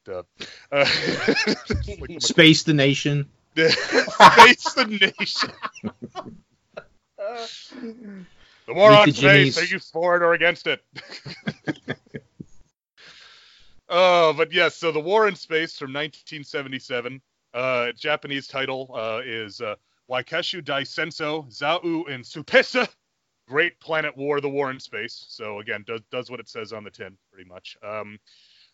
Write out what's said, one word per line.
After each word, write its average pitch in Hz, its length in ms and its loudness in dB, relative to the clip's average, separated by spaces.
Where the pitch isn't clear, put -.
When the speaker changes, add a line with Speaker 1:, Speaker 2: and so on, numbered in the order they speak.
Speaker 1:
uh, 92 180 -10
uh, 143 140 2
<laughs> - 1300 -4
Speaker 2:
Space 156 460 4
the 160 100 0
nation. 143 520 0
Speaker 1:
<laughs> - 160 -20
Space - 1200 6
the 214 420 0
nation. 160 360 -6
<laughs> 226 1080 -14
The 120 80 -8
war 202 160 10
Speaker 2:
Meet 208 60 12
Speaker 1:
on 208 100 8
Speaker 2:
the 143 80 4
Speaker 1:
space. 185 400 6
Speaker 2:
Jimmies. - 40 -6
Speaker 1:
Are 170 60 -2
you 180 140 -4
for 175 380 0
it 175 60 0
or 170 120 4
against 165 320 0
it? 143 220 -4
<laughs> - 60 -20
Uh, 175 460 4
but 156 180 -2
yes, 175 220 2
so 165 180 -4
The 151 80 -2
War 208 280 2
in 185 60 -6
Space 160 440 -6
from 135 140 -12
nineteen 151 520 -12
seventy-seven. 131 800 -10
Uh, 123 380 -2
Japanese 143 560 -6
title, 131 460 -8
uh, 113 300 -6
is, 113 380 -12
uh, 104 140 -8
Waikeshu 160 520 -6
Dai 139 200 -4
Senso, 156 680 -8
Zau 165 600 -4
in 127 100 -12
Supesa. 220 680 -2
Great 165 300 -2
Planet 151 380 -6
War, 143 240 -4
The 139 80 -4
War 139 240 -4
in 131 80 -16
Space. - 480 -14
So 107 320 -14
again, 107 260 -10
does, 113 140 -10
does 123 180 -10
what 120 120 -14
it 107 80 -20
says 110 240 -14
on 107 100 -14
the 98 80 -18
tin, 95 260 -20
pretty 92 160 -20
much. 90 320 -20
Um, 104 380 -14